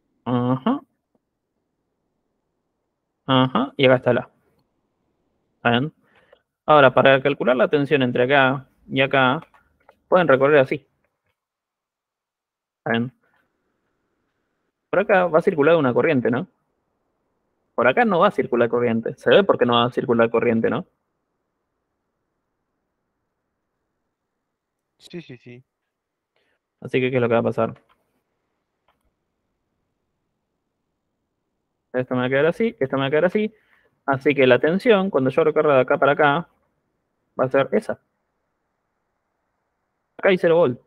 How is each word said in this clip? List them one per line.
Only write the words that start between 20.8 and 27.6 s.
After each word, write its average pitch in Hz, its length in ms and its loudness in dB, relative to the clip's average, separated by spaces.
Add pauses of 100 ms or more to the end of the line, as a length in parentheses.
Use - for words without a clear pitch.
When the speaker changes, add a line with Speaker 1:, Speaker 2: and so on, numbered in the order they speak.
Speaker 2:
Sí, - 240 -18
sí, 135 160 -20
sí. 123 260 -20 (1160)
Speaker 1:
Así - 200 -6
que, 127 100 -2
¿qué 135 60 -4
es 123 60 -2
lo 117 60 0
que 117 60 -2
va 117 60 2
a - 20 0
pasar? 113 400 -6 (4000)